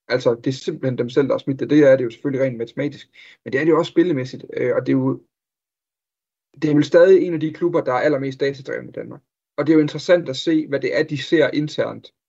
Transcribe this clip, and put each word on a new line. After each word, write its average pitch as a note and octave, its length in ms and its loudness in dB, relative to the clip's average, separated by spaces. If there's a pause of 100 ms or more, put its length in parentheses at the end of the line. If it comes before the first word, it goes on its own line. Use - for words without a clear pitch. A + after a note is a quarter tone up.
Altså, B2 340 0
det - 40 -2
er C3+ 40 -2
simpelthen C3 460 -6
dem B2 120 -4
selv, C3+ 180 0
der B2 60 0
har - 60 -2
smidt C3+ 200 -6
det. C#3 100 -6
Det C#3+ 220 6
er C3+ 40 8
det C3 80 0
jo A#2+ 60 -4
selvfølgelig C3 320 -6
rent B2+ 160 -2
matematisk, C3+ 500 -8 (380)
men A#2 80 -10
det C3+ 60 0
er D3+ 60 -2
det E3 60 4
jo D#3 60 4
også E3 120 0
spillemæssigt, D#3 560 -2 (120)
øh, B2 180 -2
og B2+ 60 0
det C3 80 -8
er C3+ 80 2
jo, C3 240 -2 (1400)
det D3+ 80 0
er D3 60 2
vel D3 80 4
stadig F3+ 440 6
en E3+ 60 -4
af D#3 60 -4
de D#3 140 -4
klubber, E3+ 280 -2
der C3 120 -4
er B2 60 0
allermest C#3 400 -2
datadreven C3+ 500 -6
i - 20 -20
Danmark. - 300 -14 (360)
Og D3 100 -4
det D#3+ 60 4
er - 20 6
jo D#3 60 6
interessant D#3+ 480 0
at C3 60 -6
se, D#3 340 -2
hvad C#3 100 -2
det A#2+ 200 -2
er, - 40 2
de D3 200 -6
ser D#3 300 2
internt, C3 540 -6 (220)